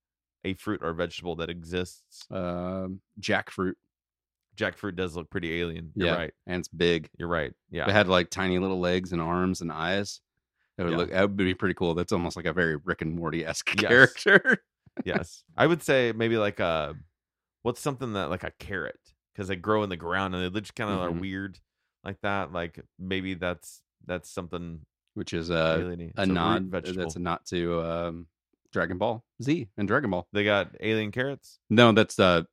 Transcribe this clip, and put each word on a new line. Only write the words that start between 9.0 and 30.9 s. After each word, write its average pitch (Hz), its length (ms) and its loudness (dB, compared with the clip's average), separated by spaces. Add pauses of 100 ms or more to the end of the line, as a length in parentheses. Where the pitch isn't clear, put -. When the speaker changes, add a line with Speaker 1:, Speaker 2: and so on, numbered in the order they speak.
Speaker 2:
and 82 80 0
arms 87 400 0
and 82 120 -6
eyes. 90 480 -4 (580)
It 92 60 -2
would 85 80 0
Speaker 1:
Yeah. 82 40 0
Speaker 2:
look, 85 140 0
that 92 120 2
would 101 140 2
be 92 180 2
pretty 90 200 0
cool. 85 200 0
That's 87 180 -2
almost 87 240 0
like 85 100 -6
a 82 60 0
very 82 240 2
Rick 82 260 -4
and 80 140 -2
Morty-esque 82 640 -4
Speaker 1:
Yes. - 60 2
Speaker 2:
character. 196 760 6
<laughs> - 40 -20 (360)
Speaker 1:
Yes. - 380 -6 (140)
I 131 100 6
would 165 160 2
say 127 300 2
maybe 113 260 0
like 104 220 0
a, 80 340 -2 (680)
what's 120 180 -4
something 131 320 -6
that, 92 180 -2
like 90 140 -4
a - 160 -8
carrot, 80 400 -8 (340)
'cause 98 140 -8
they 98 80 -4
grow 104 260 2
in 101 80 0
the 92 60 -6
ground 90 400 -2
and 90 180 -2
they 107 60 -4
just - 160 -12
kinda 104 160 -4
are 90 160 -2
Speaker 2:
Mm-hmm. 85 100 -4
Speaker 1:
weird 95 400 -8 (460)
like 95 160 -10
that. 98 320 -4
Like, 85 260 -6 (180)
maybe 95 380 -4
that's, 87 480 -6 (240)
that's 90 240 -6
something 85 560 -10 (280)
Speaker 2:
Which 80 180 -8
is 85 180 -2
a, 80 300 4
Speaker 1:
alien-y. 87 240 -6
Speaker 2:
a 82 60 -10
Speaker 1:
It's - 80 -10
a - 80 -2
root 95 60 4
Speaker 2:
nod, 87 340 2
Speaker 1:
vegetable. 90 360 -6
Speaker 2:
that's 80 140 -6
a - 20 -8
nod 85 280 -2
to, 85 360 -2
um, 85 460 -6 (420)
Dragon 87 280 -2
Ball 113 260 -2 (180)
Z 135 340 0
and 101 120 -2
Dragon 123 220 2
Ball. 90 220 -2
Speaker 1:
They 104 120 2
got 101 340 2
alien 110 320 -2